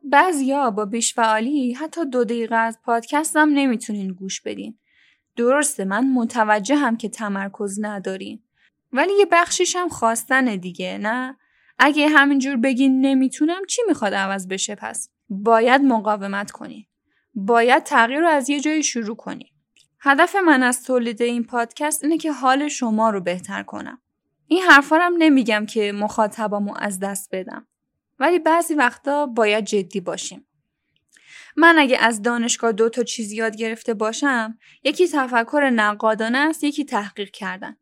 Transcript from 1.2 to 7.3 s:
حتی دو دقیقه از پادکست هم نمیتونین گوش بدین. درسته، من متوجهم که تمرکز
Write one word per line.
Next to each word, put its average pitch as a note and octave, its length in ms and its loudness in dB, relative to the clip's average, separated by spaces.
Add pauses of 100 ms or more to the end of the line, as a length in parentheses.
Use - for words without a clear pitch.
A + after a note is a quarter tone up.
حتی D#4 320 -6
دو B3 200 0
دقیقه A3+ 320 -4
از A3+ 260 0
پادکست C#4+ 540 -2
هم D4+ 120 6
نمیتونین A3+ 640 0
گوش F#3+ 280 -10
بدین. G#3+ 380 -10 (580)
درسته، B3 480 0
من G#3+ 280 0
متوجهم A3+ 840 0
که A3+ 120 -8
تمرکز G3 720 -8